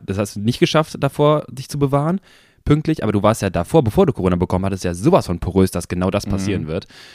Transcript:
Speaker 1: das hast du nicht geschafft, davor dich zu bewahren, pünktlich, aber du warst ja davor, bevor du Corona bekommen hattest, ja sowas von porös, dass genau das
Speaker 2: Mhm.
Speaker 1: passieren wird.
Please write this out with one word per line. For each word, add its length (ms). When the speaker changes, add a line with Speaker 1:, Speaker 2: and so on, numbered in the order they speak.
Speaker 1:
das 140
hast 160
du 60
nicht 180
geschafft, 400
davor 500
dich 200
zu 100
bewahren, 420
pünktlich, 380
aber 80
du 140
warst 180
ja 80
davor, 320
bevor 240
du 60
Corona 240
bekommen 280
hattest, 200
ja 100
sowas 320
von 140
porös, 320
dass 160
genau 240
das 140
Speaker 2:
Mhm. 40
Speaker 1:
passieren 380
wird. 180